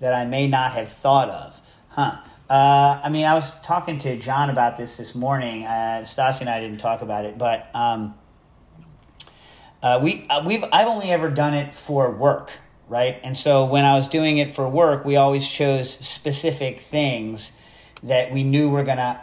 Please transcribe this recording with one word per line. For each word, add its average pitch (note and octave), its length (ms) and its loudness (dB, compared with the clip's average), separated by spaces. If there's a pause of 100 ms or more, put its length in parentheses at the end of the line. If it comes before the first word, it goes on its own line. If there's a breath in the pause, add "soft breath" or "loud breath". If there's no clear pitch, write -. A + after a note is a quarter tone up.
that B2+ 120 0
I B2 120 0
may C3+ 240 0
not C3 240 0
have A2+ 160 -6
thought C3+ 400 2
of? - 320 -14 (280 soft breath)
Huh. - 300 -2 (300 loud breath)
Uh, C#3 540 6
I D3 60 -4
mean, D#3 180 0
I D#3 80 4
was D#3 260 -2
talking E3+ 380 -4
to C3 200 -6
John C3+ 320 -2
about A#2+ 260 2
this A#2+ 200 -12
this - 180 -14
morning. B2 520 -4
Uh, A2+ 380 -4
Stassi C3+ 380 -2
and B2 80 -6
I A2+ 100 -4
didn't G#2+ 180 -10
talk A#2 240 -4
about G#2+ 220 -6
it, G#2 120 -10
but, A#2 380 -2
um, A2+ 400 -2 (1700 loud breath)
uh, B2 200 4
we, E3+ 260 -2
uh, D3 160 0
we've, G#3 280 -2
I've G#3 160 4
only G#3 220 -2
ever D#3+ 180 0
done D3 260 0
it C#3+ 200 -6
for C#3 360 -2
work, B2+ 420 0 (360)
right? B2 340 -2
And C3 140 -8
so C3+ 300 4
when C#3 180 2
I C#3 100 6
was C3+ 140 2
doing D#3 300 2
it C#3+ 160 -2
for C3+ 140 -2
work, D3+ 360 2
we C#3+ 120 2
always C#3 300 4
chose C3+ 440 0
specific C#3 880 -4
things A#2 720 -4 (520 loud breath)
that B2+ 280 0
we C3+ 120 -2
knew C#3+ 260 2
were C#3 140 0
gonna, B2+ 380 -2